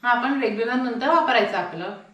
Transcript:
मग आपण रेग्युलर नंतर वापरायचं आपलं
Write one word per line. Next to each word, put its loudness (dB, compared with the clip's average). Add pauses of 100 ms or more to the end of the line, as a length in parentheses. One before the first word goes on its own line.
मग 0
आपण 2
रेग्युलर -2
नंतर -2
वापरायचं 2
आपलं -6 (240)